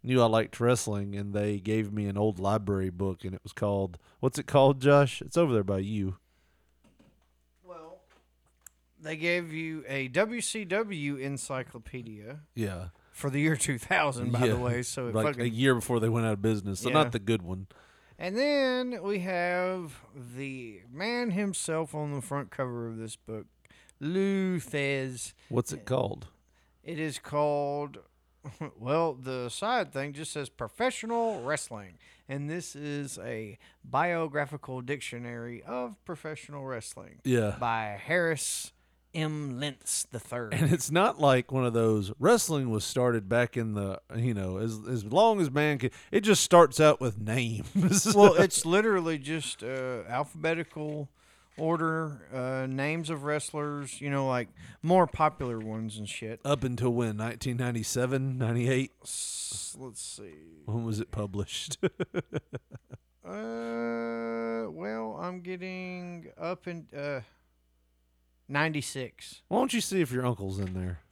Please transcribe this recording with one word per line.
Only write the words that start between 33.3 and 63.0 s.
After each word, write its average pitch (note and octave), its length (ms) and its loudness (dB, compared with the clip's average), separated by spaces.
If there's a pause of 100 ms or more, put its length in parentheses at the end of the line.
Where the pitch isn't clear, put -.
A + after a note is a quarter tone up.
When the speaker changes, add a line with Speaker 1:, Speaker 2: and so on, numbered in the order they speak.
Speaker 2:
biographical D3 960 -2
dictionary A#2+ 840 -8
of - 400 -8
professional D3+ 640 -12
wrestling - 580 -10
Speaker 1:
Yeah. A2+ 360 2
Speaker 2:
by A2+ 440 -2
Harris E3 680 -2 (420)
M. D3+ 460 -4
Lentz - 500 -4
the A#2 100 -8
third. A#2+ 360 -6
Speaker 1:
And D#3 160 4
it's E3+ 180 0
not F3 300 4
like C3+ 320 6
one C3 140 2
of A#2 80 2
those, A2 440 4
wrestling D3 540 4
was G#2+ 140 0
started A#2+ 440 2
back A#2+ 280 2
in A2 160 -2
the, G2 280 -4 (140)
you A#2 180 2
know, F#2+ 240 -2
as, A2 220 -4 (100)
as A#2 160 -2
long G3+ 360 6
as C#3+ 100 2
man D3 260 2
could, B2+ 140 -2 (200)
it A3 100 4
just G3+ 220 6
starts F3 360 10
out D3+ 200 8
with A2 200 -2
names. B2 920 2
<laughs> G#3 40 4
Speaker 2:
Well, G3+ 200 12
it's F3 300 4
literally F3 540 2
just, D3 440 -6
uh, B2+ 440 -4
alphabetical D3+ 1040 -4 (480)
order, D#3+ 640 0 (120)
uh, C3 340 -2
names D3 420 -2
of D3 160 -6
wrestlers, D3 760 -4
you C#3+ 100 -4
know, C#3 180 2
like, B2 200 0 (340)
more F3 260 6
popular C3+ 520 0
ones A2 380 -6
and G#2 100 -8
shit. A2+ 380 -10
Speaker 1:
Up C#3 180 2
until B2 280 0
when? A2+ 260 0
Nineteen A#2 400 -4
ninety-seven, B2+ 800 0
ninety-eight? B2 540 2 (120)
Speaker 2:
S-, - 760 -8
let's B2+ 240 -14
see. E2+ 340 -14 (300)
Speaker 1:
When A2+ 200 -2
was G#2+ 160 -2
it - 100 -8
published? G#2 720 -6
<laughs> F#3 40 2 (1400)